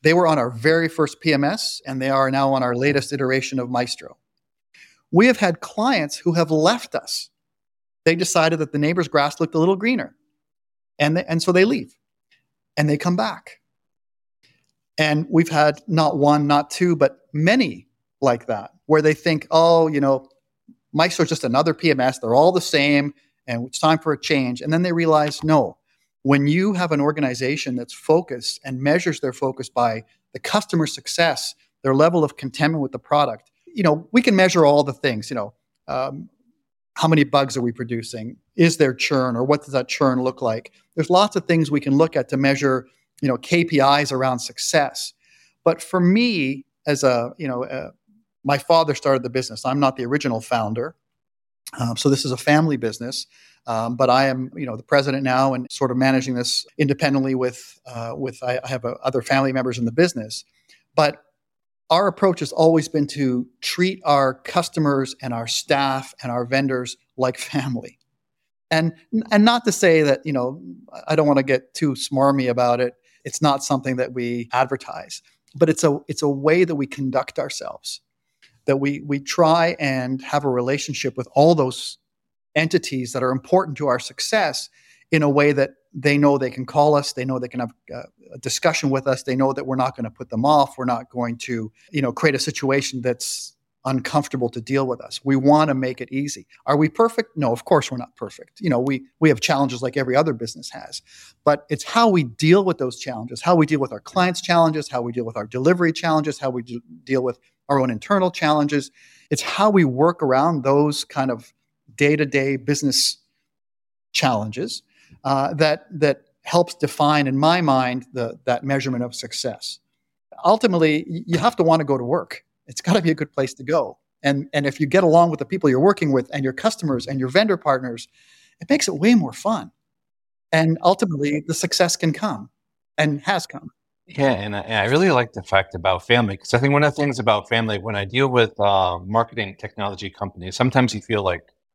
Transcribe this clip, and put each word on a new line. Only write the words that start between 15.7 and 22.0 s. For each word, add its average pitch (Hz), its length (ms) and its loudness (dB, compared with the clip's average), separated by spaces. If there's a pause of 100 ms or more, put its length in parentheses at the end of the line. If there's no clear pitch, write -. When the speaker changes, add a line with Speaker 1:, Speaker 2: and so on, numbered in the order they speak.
Speaker 1:
not 156 300 2
one, 147 300 4
not 147 240 2
two, 180 240 0
but 139 240 2 (140)
many 160 540 0 (340)
like 120 260 0
that, 107 240 -8 (140)
where 156 160 4
they 156 120 4
think, 156 380 -2
"Oh, 165 360 6
you 147 140 0
know, 135 260 0 (680)
Maestro's 165 360 2
just 160 140 -4
another 143 300 2
P 160 180 0
M 131 80 0
S. 127 200 0